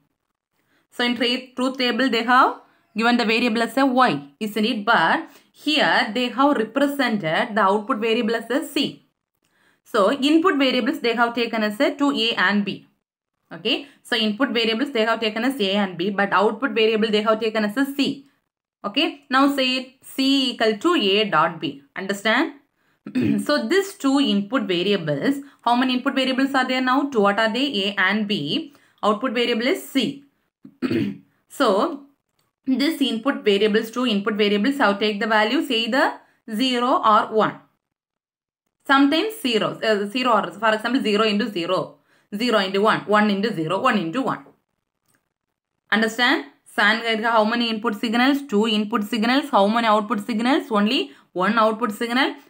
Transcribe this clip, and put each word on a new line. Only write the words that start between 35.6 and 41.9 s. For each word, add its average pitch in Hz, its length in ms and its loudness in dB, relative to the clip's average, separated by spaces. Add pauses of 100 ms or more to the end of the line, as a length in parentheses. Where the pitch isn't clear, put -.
either 233 500 0 (340)
zero 254 480 0
or 220 320 2
one. 196 260 0 (1300)
Sometimes 285 540 2
zero, 190 420 -2
uh, 208 240 0
zero 247 260 -2
or, 208 180 0
for 214 240 0
example, 233 280 -2
zero 208 220 2
into 214 260 0
zero, 170 460 -4 (380)